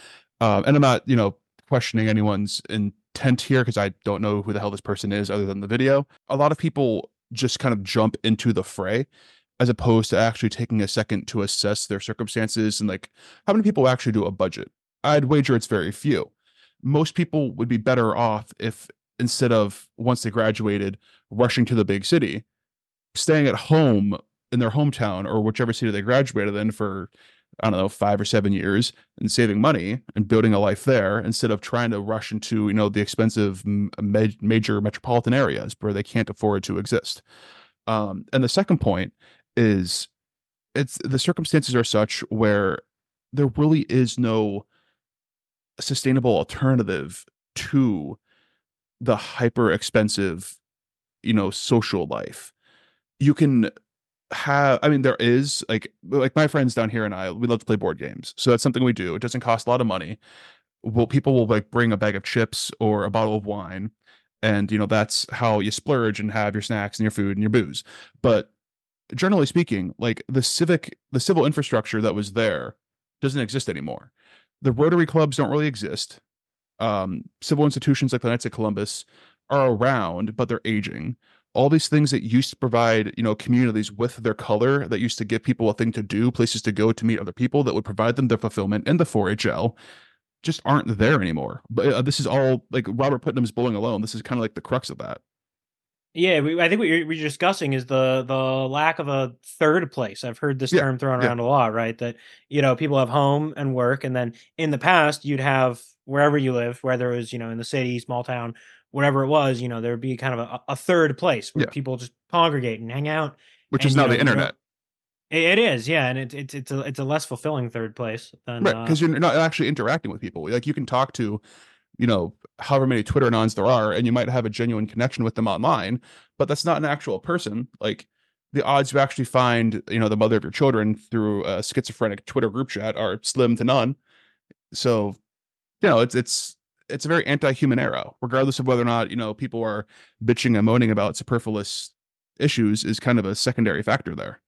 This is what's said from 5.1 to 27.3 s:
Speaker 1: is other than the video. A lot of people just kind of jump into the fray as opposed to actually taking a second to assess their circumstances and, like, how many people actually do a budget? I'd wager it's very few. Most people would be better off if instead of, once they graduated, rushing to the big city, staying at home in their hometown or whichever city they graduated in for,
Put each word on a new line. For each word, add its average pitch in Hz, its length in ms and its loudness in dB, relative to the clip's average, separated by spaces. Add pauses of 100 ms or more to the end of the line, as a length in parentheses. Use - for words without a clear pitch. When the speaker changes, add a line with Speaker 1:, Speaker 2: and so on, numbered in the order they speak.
Speaker 1:
is 101 180 -2
other 101 140 -2
than 98 160 -4
the 101 60 -8
video. 135 400 2 (240)
A 135 60 0
lot 147 140 4
of 156 60 -2
people 135 540 -2 (240)
just 123 240 -2
kind 123 160 0
of 101 80 -2
jump 110 420 0
into 113 300 2
the 92 100 -2
fray 107 420 -4 (540)
as 123 80 4
opposed 113 400 2
to 92 100 2
actually 113 300 0
taking 113 320 -2
a 98 80 0
second - 400 -2
to 107 140 -4
assess 101 440 -2
their 98 140 -6
circumstances 110 800 -4
and, 107 80 -2
like, 95 220 -8 (360)
how 202 60 4
many 214 100 4
people 202 240 4
actually 127 260 2
do 104 120 2
a 87 60 -2
budget? 92 420 -4 (320)
I'd 147 220 4
wager 139 280 4
it's 113 120 0
very 98 260 -2
few. 123 380 -2 (500)
Most 151 360 0
people 156 400 0
would 117 100 -2
be 117 100 0
better 113 400 2
off 110 440 -2
if - 280 -8 (300)
instead 120 320 0
of, 107 460 0
once 120 260 -2
they 113 80 -6
graduated, 104 640 -2 (320)
rushing 120 360 2
to 123 100 0
the 107 100 4
big 98 200 -2
city, 113 400 0 (720)
staying 151 320 2
at - 80 2
home 113 600 4 (360)
in 123 80 2
their 113 100 2
hometown 110 560 0
or 110 160 0
whichever 113 300 0
city 113 180 -2
they 101 120 -2
graduated 110 520 0
in 107 160 -2
for, 98 400 -6 (500)